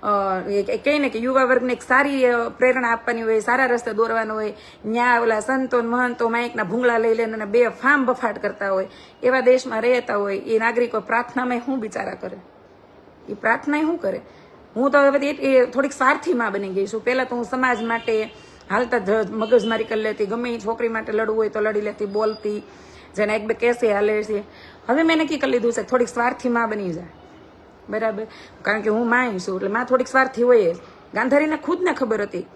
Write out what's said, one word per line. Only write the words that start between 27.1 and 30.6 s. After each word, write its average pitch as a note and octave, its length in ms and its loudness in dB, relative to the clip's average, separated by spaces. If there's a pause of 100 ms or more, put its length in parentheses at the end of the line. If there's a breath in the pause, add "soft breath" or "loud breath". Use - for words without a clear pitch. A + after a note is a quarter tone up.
બરાબર? A3 380 -4 (360 loud breath)
કારણ G#3+ 180 0
કે G#3 100 0
હું A#3 180 2
માય A#3 300 0
છું F#3 180 -4
એટલે G3 120 -4
માં A3+ 160 -2
થોડીક B3+ 240 2
સ્વાર્થી C4 340 2
હોય A3+ 300 6